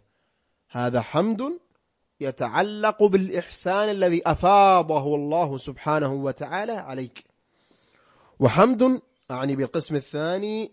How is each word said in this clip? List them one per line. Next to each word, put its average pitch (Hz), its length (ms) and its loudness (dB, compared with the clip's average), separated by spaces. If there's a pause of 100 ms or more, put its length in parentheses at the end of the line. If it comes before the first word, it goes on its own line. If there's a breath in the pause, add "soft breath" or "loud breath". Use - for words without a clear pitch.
(680)
هذا 123 320 -2
حمد 226 580 -2 (600)
يتعلق 196 840 -2
بالإحسان 190 840 0
الذي 180 360 0
أفاضه 165 920 4
الله 147 420 -2
سبحانه 143 560 -2
وتعالى 139 580 -6
عليك. 131 520 -10 (1160 soft breath)
وحمد، 220 640 4 (300)
أعني 135 240 -4
بالقسم 143 400 -4
الثاني، 190 760 -6